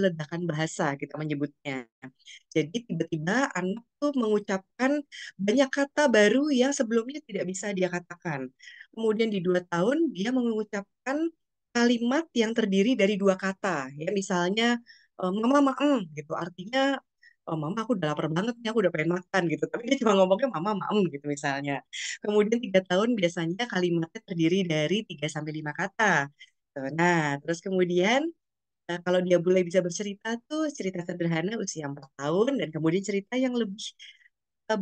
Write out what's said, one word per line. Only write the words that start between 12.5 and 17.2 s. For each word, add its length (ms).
terdiri 400
dari 240
dua 160
kata, 640
ya, 160
misalnya, 640
eh, 160
"Mama, 240
maem," 400
gitu, 240
artinya, 560